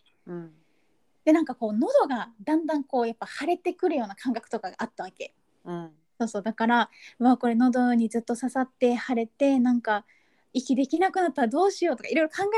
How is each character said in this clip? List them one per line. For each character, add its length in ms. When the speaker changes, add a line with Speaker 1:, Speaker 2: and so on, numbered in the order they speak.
Speaker 1:
う 60
ん。 180
Speaker 2:
で、 80
な 100
ん 40
か 100
こ 140
う、 40
喉 340
が 260
だ 140
ん 80
だ 120
ん 60
こ 180
う、 60
や 60
っ 40
ぱ 80
腫 200
れ 120
て 160
く 160
る 60
よ 100
う 20
な 80
感 180
覚 160
と 100
か 100
が 100
あ 60
っ 80
た 120
わ 60
け。 220
Speaker 1:
う 100
ん。 180
Speaker 2:
そ 60
う 20
そ 120
う。 40
だ 100
か 140
ら、 220
「う 40
わ、 140
こ 100
れ 80
喉 380
に 160
ず 100
っ 20
と 140
刺 140
さ 120
っ 100
て 260
腫 180
れ 120
て、 320
な 120
ん 100
か、 240
息 220
で 120
き 120
な 120
く 100
な 80
っ 40
た 100
ら 40
ど 180
う 60
し 140
よ 80
う」 40
と 60
か、 60
い 60
ろ 100
い 20
ろ 20
考 280